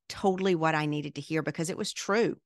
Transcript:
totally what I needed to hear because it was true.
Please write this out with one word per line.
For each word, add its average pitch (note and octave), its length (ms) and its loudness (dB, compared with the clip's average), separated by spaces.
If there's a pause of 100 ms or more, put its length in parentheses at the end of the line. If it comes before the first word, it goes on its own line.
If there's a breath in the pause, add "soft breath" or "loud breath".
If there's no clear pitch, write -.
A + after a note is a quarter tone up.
totally F#3+ 480 2
what D#3+ 200 4
I D3+ 100 2
needed D3 300 -4
to C#3+ 80 -8
hear D#3 200 -2
because D#3 280 -4
it - 80 -6
was G#3 120 -4
true. G3+ 560 0